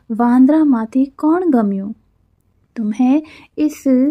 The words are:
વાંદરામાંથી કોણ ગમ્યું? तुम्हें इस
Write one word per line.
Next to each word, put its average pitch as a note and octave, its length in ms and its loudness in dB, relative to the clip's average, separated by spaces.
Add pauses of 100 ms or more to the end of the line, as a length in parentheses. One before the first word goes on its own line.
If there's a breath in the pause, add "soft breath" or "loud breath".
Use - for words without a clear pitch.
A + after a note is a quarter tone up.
(120 loud breath)
વાંદરામાંથી B3+ 880 2 (160)
કોણ E4+ 340 0
ગમ્યું? G3+ 380 -2 (880)
तुम्हें B3 400 -2 (420 loud breath)
इस D4+ 200 -4 (320)